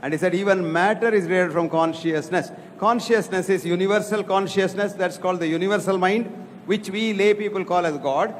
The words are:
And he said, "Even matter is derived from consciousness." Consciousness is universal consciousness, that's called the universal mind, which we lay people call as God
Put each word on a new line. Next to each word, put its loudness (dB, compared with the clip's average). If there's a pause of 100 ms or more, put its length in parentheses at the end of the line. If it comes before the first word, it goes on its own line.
And -4
he -2
said, 0
"Even 2
matter 2
is 2
derived 2
from 0
consciousness." 0 (280)
Consciousness 0
is 2
universal 0
consciousness, 0
that's -2
called -2
the -2
universal 0
mind, 2 (400)
which -2
we 0
lay 4
people -2
call 2
as -2
God 0